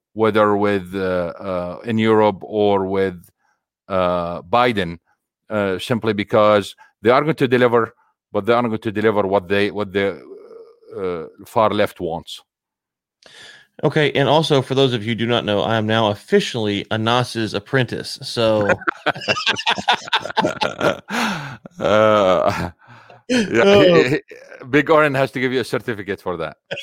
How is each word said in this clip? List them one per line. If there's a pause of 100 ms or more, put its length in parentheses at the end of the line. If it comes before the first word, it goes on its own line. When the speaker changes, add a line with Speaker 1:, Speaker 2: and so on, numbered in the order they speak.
(140)
Speaker 1:
whether
with,
uh,
uh,
in
Europe
or
with, (580)
uh,
Biden, (540)
uh,
simply
because (280)
they
are
going
to
deliver, (380)
but
they
are
going
to
deliver
what
they,
what
the, (800)
uh,
far
left
wants. (1400)
Speaker 2:
Okay,
and
also
for
those
of
you
who
do
not
know,
I
am
now
officially
Anas's
apprentice.
So, (380)
<laughs> (1300)
Speaker 1:
<laughs>
Uh, (580)
yeah,
Speaker 2:
Oh.
Speaker 1:
he,
he, (500)
Big
Oren
has
to
give
you
a
certificate
for
that. (260)